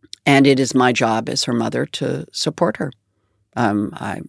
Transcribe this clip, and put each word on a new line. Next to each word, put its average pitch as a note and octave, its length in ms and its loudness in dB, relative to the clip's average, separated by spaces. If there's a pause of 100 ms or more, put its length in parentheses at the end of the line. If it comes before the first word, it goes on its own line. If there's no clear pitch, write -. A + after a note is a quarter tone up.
(260)
and C#3 200 6
it C3+ 120 6
is C3 160 -2
my B2 180 4
job A2+ 360 0
as - 160 -4
her B2+ 80 -4
mother A#2+ 340 -2
to C#3 460 -6
support - 460 -2
her. D3 120 -6 (680)
Um, G#2 380 0
I, - 340 -8